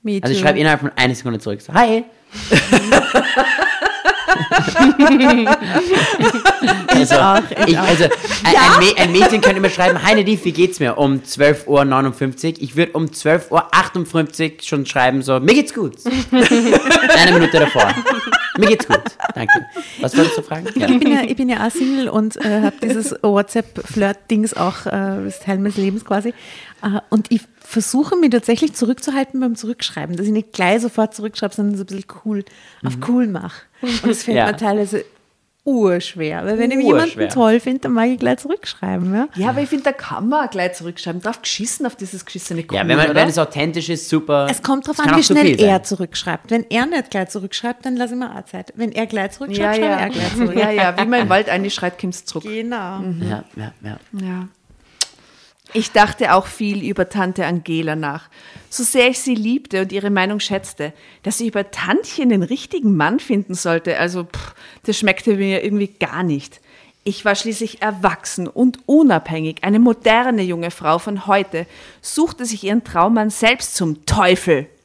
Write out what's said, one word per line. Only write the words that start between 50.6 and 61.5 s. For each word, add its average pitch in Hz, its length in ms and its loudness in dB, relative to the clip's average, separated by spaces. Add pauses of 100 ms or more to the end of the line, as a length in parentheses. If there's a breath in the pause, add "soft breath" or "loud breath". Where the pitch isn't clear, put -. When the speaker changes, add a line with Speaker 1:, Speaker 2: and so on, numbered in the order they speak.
Speaker 3:
ja, 190 280 0
wie 196 80 2
man 240 140 2
im 208 80 0
Wald 196 220 2
einschreit, 180 500 -4
kommt's 180 240 -8
zurück. 190 260 -12
Speaker 1:
Genau. 214 500 -8
Speaker 3:
Mhm. 175 280 -6
Speaker 2:
Ja, 107 160 -8 (120)
ja, 110 160 -12 (120)
ja. 104 140 -12 (280)
Speaker 3:
Ja. 185 220 -10 (1300 loud breath)
Ich 226 180 -4
dachte 208 400 2
auch 185 140 2
viel 202 360 -6
über 190 280 -4
Tante 185 340 -4
Angela 160 500 -4
nach. 156 360 -10 (400 loud breath)
So - 140 -8
sehr 247 260 2
ich 254 80 -6
sie 254 160 -2
liebte 220 480 -4
und 185 100 -6
ihre 196 160 -4
Meinung 202 320 0
schätzte, 190 540 -8 (300 soft breath)
dass 208 120 -4
sie 233 100 -4
über 202 240 -4